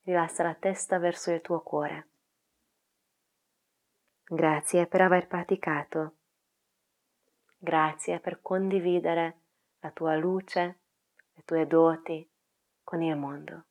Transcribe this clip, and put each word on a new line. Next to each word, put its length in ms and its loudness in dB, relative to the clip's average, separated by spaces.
rilassa 420 0
la 120 -2
testa 420 -2
verso 340 -2
il 100 0
tuo 200 -2
cuore. 460 -4
Grazie 640 2
per 140 4
aver 260 4
praticato. 880 -4
Grazie 640 0
per 220 -8
condividere 1000 0
la 120 -12
tua 240 -2
luce, 640 -2
le 120 -20
tue 220 0
doti 600 2
con 180 -4
il 140 0
mondo. 560 -10